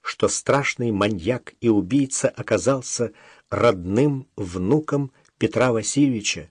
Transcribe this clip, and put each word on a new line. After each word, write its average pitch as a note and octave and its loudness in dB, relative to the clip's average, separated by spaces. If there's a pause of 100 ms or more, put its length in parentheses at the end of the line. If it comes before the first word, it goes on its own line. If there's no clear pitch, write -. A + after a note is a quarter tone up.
что - -2
страшный B2 0
маньяк G#2 -2
и A#2+ 2
убийца A2+ 2
оказался B2 -2 (380)
родным A2+ 2
внуком A#2+ -2 (260)
Петра A#2+ 2
Васильевича A2+ 0